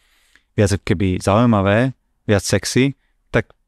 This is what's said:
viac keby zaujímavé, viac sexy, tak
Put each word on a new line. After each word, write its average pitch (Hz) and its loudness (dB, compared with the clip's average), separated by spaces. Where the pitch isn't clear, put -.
viac 101 2
keby 92 -2
zaujímavé, 110 2
viac 101 0
sexy, - -2
tak - -4